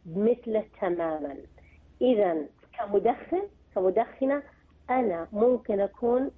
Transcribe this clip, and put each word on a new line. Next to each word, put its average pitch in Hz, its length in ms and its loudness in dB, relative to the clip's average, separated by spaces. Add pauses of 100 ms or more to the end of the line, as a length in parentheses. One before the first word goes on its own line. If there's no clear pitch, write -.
(160)
مثله 220 500 0 (160)
تمامًا. 165 560 -4 (640)
إذن 196 460 2 (320)
كمدخن، 208 600 0 (340)
كمدخنة 233 680 0 (460)
أنا 214 440 -2
ممكن 226 460 2
أكون 240 580 0